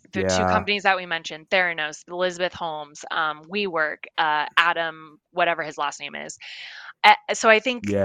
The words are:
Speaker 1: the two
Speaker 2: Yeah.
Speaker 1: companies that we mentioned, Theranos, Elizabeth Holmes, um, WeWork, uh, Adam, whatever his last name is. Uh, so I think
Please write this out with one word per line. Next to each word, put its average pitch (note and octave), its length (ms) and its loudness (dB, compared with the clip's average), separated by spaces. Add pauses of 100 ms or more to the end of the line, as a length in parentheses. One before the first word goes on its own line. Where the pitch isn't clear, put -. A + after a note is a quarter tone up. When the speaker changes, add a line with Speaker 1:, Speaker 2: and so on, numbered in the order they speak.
(120)
Speaker 1:
the F#3+ 100 -2
two F#2 220 2
Speaker 2:
Yeah. - 20 4
Speaker 1:
companies F#3 380 0
that G3 120 4
we F#3 80 -6
mentioned, E3 460 -8
Theranos, E3 560 -2
Elizabeth F3 480 -2
Holmes, D3+ 560 -10
um, D#3 360 -2
WeWork, E3+ 580 -2 (140)
uh, D3+ 280 2 (100)
Adam, E3 640 0 (140)
whatever E3+ 320 0
his D3+ 140 -10
last C#3+ 200 -6
name D3 160 -14
is. D3 240 -12 (680)
Uh, G#3 100 10 (180)
so A3+ 160 2
I G#3+ 120 8
think B3 240 -6 (200)